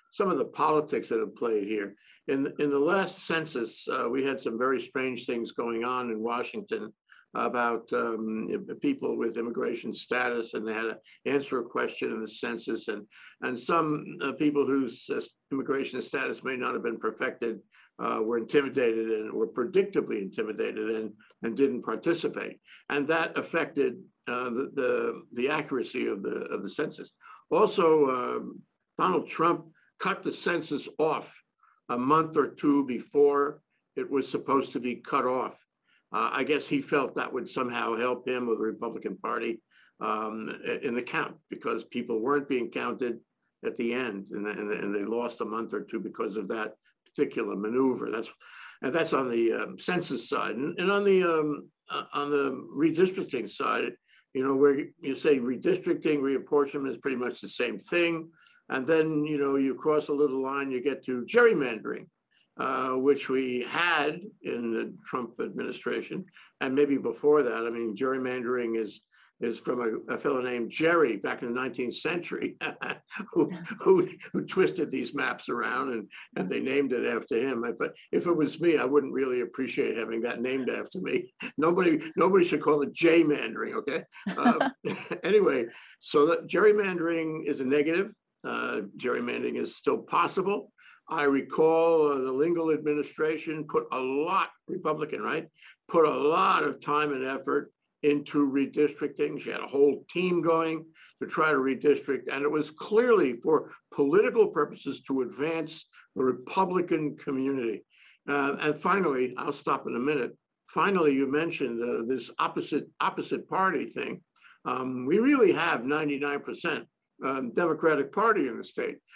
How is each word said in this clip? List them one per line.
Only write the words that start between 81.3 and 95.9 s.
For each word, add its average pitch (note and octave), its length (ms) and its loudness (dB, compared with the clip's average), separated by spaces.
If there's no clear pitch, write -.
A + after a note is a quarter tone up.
<laughs> - 140 -10
Nobody, F3 420 4
nobody F#3+ 280 8
should D3+ 180 0
call D3 200 4
it A#2+ 100 -4
J-mandering, C#3 840 4
okay? - 300 -4
Uh, - 420 4
<laughs> - 280 -8
anyway, D#3+ 420 4
so D3 260 4
that E3 200 2
gerrymandering E3+ 1000 2
is C#3 140 -2
a C3 40 -2
negative. D#3+ 480 2
Uh, A#2+ 360 -4
gerrymandering A#2+ 640 -2
is A#2 140 -6
still B2 240 0
possible. - 720 0
I D#3 160 0
recall, D#3 880 6
uh, C#3 60 0
the C3 140 -2
Lingle E3 380 2
administration D3+ 920 -2
put D#3 280 0
a B2+ 60 -2
lot, D3+ 500 0
Republican, C3 540 -4
right, C3 260 -4
put E3 180 6